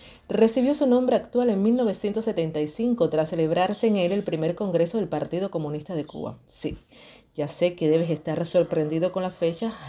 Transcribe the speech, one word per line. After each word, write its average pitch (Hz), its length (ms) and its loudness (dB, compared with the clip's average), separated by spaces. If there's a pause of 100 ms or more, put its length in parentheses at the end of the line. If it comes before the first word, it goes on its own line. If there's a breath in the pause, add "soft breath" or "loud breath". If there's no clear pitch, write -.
(300 loud breath)
Recibió 226 460 2
su 294 100 0
nombre 254 300 4
actual 240 340 0
en 196 140 2
mil 233 140 4
novecientos 220 480 -2
setenta 165 360 -2
y 151 60 0
cinco, 226 420 0
tras 156 220 0
celebrarse 175 560 0
en 214 80 4
él 180 160 2
el 202 120 0
primer 160 300 -2
congreso 170 460 0
del 185 100 -2
Partido 170 400 -4
Comunista 151 460 -6
de 151 100 -4
Cuba. 123 400 -10
Sí, - 320 -10 (560 loud breath)
ya 147 140 -4
sé 175 260 0
que 165 160 0
debes 165 220 2
estar 156 340 -4
sorprendido 165 680 0
con 185 120 -4
la 185 80 -4
fecha, 180 420 -2 (160)